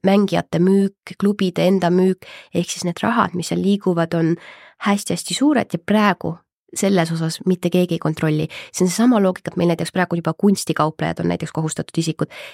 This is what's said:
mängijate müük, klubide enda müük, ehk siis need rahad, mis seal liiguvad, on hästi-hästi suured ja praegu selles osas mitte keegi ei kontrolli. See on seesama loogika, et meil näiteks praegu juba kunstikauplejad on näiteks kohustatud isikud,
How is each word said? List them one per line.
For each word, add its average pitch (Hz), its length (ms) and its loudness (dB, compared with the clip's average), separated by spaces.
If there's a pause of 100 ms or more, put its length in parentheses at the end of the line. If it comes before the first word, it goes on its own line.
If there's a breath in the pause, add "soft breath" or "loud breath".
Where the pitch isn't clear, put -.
mängijate 190 560 2
müük, 196 560 0
klubide 196 480 0
enda 180 240 2
müük, 185 400 2 (240 loud breath)
ehk 175 160 -2
siis - 160 -6
need 175 160 -4
rahad, 226 320 -2
mis 175 160 -8
seal 175 160 -2
liiguvad, 180 480 0
on 165 220 2 (500 loud breath)
hästi-hästi 202 540 -2
suured 277 340 2
ja 170 80 -8
praegu 208 540 0 (360)
selles 185 400 2
osas 165 220 -2 (100)
mitte 180 240 0
keegi 175 300 2
ei - 20 -8
kontrolli. 156 460 0 (260 loud breath)
See 180 140 0
on - 20 0
seesama 226 320 2
loogika, 185 320 0
et - 80 -6
meil 175 80 4
näiteks 170 240 -2
praegu 180 240 0
juba 165 240 -2
kunstikauplejad 160 800 0
on 165 80 -2
näiteks 170 240 -4
kohustatud 160 480 -4
isikud, 160 300 -4 (220 loud breath)